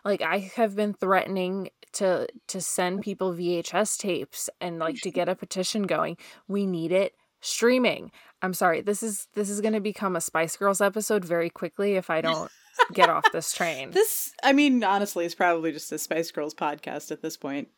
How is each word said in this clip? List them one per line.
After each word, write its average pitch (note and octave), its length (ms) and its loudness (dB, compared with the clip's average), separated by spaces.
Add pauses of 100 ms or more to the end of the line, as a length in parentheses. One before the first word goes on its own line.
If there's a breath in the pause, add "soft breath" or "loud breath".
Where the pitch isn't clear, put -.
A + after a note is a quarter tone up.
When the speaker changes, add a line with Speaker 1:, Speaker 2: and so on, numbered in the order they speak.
Speaker 1:
Like, G3+ 160 0
I E3 160 0 (180)
have G#3+ 220 2
been G#3 160 0
threatening F#3+ 760 0 (240)
to, F3+ 340 0 (200)
to F#3+ 140 -8
send F#3 400 -2
people F#3+ 320 -2
V F3 240 0
H - 160 -6
S G#3 240 2
tapes - 520 -4 (120)
and, E3+ 180 -6
like, E3 220 -2
to F#3 100 -4
get F3 180 0
a F#3 60 0
petition F#3+ 480 -2
going. D#3+ 320 0 (320 loud breath)
We G3+ 180 0
need E3+ 280 -2
it F#3+ 220 2 (260)
streaming. A#3+ 680 2 (300 soft breath)
I'm F#3 120 -2
sorry, F3 280 2
this G3+ 220 -2
is, G#3+ 300 -6
this G#3 160 -2
is G3+ 100 -4
gonna G#3+ 220 2
become G3 340 -2
a E3 60 0
Spice D#3+ 340 0
Girls G3 240 2
episode G3+ 460 2
very E3+ 240 0
quickly G3+ 460 -2
if F#3 140 -2
I D#3+ 120 0
don't E3 340 -2
Speaker 2:
<laughs> - 380 0
Speaker 1:
get F3 160 8
off D#3 220 2
this E3 220 -4
train. C#3+ 380 -4
Speaker 2:
This, - 400 0 (120)
I C4+ 100 6
mean, C4+ 300 6
honestly, G3+ 420 0
it's F3 80 -6
probably E3+ 380 2
just D3 200 -10
a D#3 60 -6
Spice E3 340 -2
Girls D3+ 220 -6
podcast D3+ 580 -6
at D#3 120 -10
this D#3 140 -6
point. C#3 400 -8